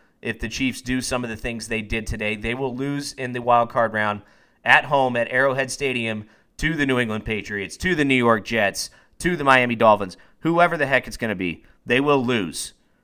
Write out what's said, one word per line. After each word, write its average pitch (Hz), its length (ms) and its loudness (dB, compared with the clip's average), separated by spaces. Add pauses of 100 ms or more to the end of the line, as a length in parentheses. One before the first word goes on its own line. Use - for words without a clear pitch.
(220)
if 113 180 -6
the 113 100 -6
Chiefs 127 320 -4
do 127 200 -4
some 123 220 -4
of 117 60 -8
the 110 60 -8
things 113 320 -8
they 110 140 -4
did 107 260 -6
today. 107 280 -4
They 113 180 -6
will 127 220 -4
lose 143 380 -6
in 123 200 -8
the 123 80 -6
wild 120 280 4
card 113 240 0
round 104 280 0 (420)
at 139 220 6
home 135 300 2
at 117 160 -2
Arrowhead 131 400 0
Stadium 117 540 -4 (320)
to 160 180 -2
the 143 100 0
New 131 140 2
England 107 260 -2
Patriots, 101 520 -6
to 180 180 0
the 151 100 0
New 135 80 2
York 117 320 4
Jets, 107 460 -2 (280)
to 175 160 0
the 147 80 -4
Miami 127 320 6
Dolphins, 104 420 4 (220)
whoever 170 380 2
the 147 80 0
heck 131 220 0
it's 110 100 -8
gonna 110 160 -2
be. 90 300 -4 (220)
They 120 140 2
will 143 240 2
lose. 110 500 -4 (300)